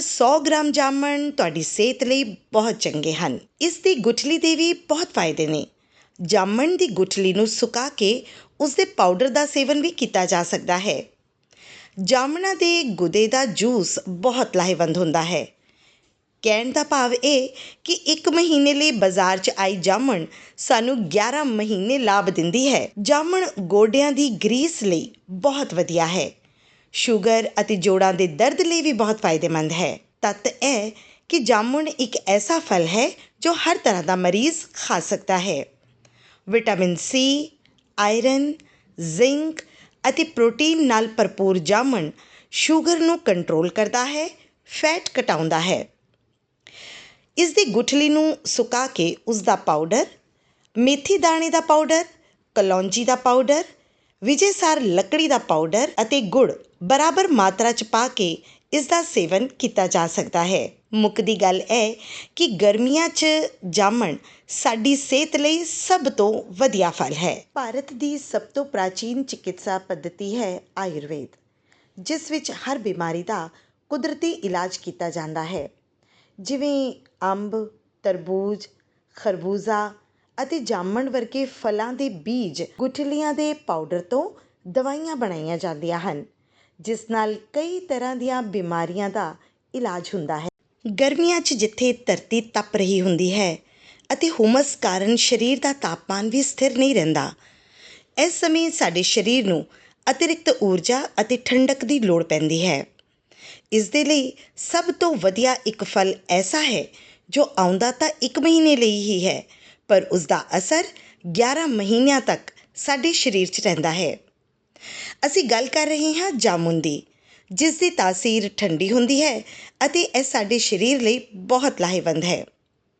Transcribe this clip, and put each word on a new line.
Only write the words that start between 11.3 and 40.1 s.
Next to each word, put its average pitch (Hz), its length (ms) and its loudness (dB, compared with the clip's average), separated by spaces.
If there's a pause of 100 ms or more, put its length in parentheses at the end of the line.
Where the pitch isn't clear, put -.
ਜਾਮਣਾਂ 285 520 2
ਦੇ 339 280 2
ਗੁਦੇ 196 440 2
ਦਾ 262 180 2
ਜੂਸ 214 540 0 (100)
ਬਹੁਤ 220 480 0
ਲਾਹੇਵੰਦ 170 400 0
ਹੁੰਦਾ 165 260 0
ਹੈ। 165 220 -2 (960)
ਕਹਿਣ 220 280 0
ਦਾ 294 120 0
ਭਾਵ 262 300 0
ਇਹ 262 360 2 (340)
ਕਿ 339 100 -4
ਇੱਕ 311 360 -2
ਮਹੀਨੇ 302 440 4
ਲਈ 294 180 2
ਬਾਜ਼ਾਰ 190 460 2
'ਚ 190 200 -2
ਆਈ 196 180 0
ਜਾਮਣ 190 500 0 (320)
ਸਾਨੂੰ 247 380 0 (140)
ਗਿਆਰਾਂ 226 360 0
ਮਹੀਨੇ 214 520 0
ਲਾਭ 202 320 2
ਦਿੰਦੀ 180 400 0
ਹੈ। 185 200 0 (120)
ਜਾਮਣ 320 440 0 (140)
ਗੋਡਿਆਂ 214 520 4
ਦੀ 285 180 0 (140)
ਗਰੀਸ 254 400 0
ਲਈ 196 260 0 (200)
ਬਹੁਤ 269 440 -2
ਵਧੀਆ 165 340 0
ਹੈ। 165 220 -2 (640)
ਸ਼ੂਗਰ 226 560 2 (120)
ਅਤੇ 208 140 -2
ਜੋੜਾਂ 190 380 2
ਦੇ 180 140 2
ਦਰਦ 220 340 2
ਲਈ 330 200 0
ਵੀ 302 120 0
ਬਹੁਤ 214 280 0
ਫਾਇਦੇਮੰਦ 160 500 0
ਹੈ। 160 260 -2 (240)
ਤੱਤ 208 260 -2
ਇਹ 220 440 -2 (380)
ਕਿ 330 100 2
ਜਾਮਣ 240 480 2 (120)
ਇੱਕ 247 180 -4 (100)
ਐਸਾ 208 320 2
ਫਲ 185 280 2
ਹੈ 226 220 0 (320)
ਜੋ 240 120 2
ਹਰ 330 240 0
ਤਰ੍ਹਾਂ 185 260 0
ਦਾ 185 120 0
ਮਰੀਜ਼ 185 440 0 (140)
ਖਾ - 260 -2
ਸਕਦਾ 185 380 -2
ਹੈ। 175 260 -4 (840)
ਵਿਟਾਮਿਨ 190 480 0
ਸੀ, 269 540 0 (480)
ਆਇਰਨ, 254 560 2 (440)
ਜ਼ਿੰਕ 269 640 0 (420)
ਅਤੇ 269 200 2